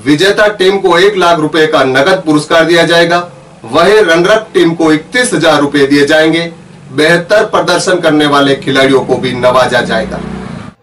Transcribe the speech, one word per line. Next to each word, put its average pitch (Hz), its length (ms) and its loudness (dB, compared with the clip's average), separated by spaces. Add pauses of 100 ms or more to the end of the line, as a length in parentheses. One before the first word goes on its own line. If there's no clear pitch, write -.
विजेता 160 480 2
टीम 190 240 0
को 175 220 0
एक 196 180 2
लाख 170 220 2
रुपए 156 280 0
का 151 180 0
नगद 180 400 0
पुरस्कार 160 400 0
दिया 170 180 2
जाएगा, 170 340 2 (480)
वहीं 175 380 2
रनर 170 260 2
अप 220 240 0
टीम 165 200 2
को 160 200 0
इकतीस 190 400 -2
हजार 156 280 0
रुपए 143 260 0
दिए 143 180 2
जाएंगे। 160 460 0 (420)
बेहतर 170 540 0
प्रदर्शन 175 520 -2
करने 151 280 0
वाले 139 300 0
खिलाड़ियों 135 480 0
को 127 120 -2
भी 127 180 -4
नवाजा 123 480 0
जाएगा। - 380 -6 (600)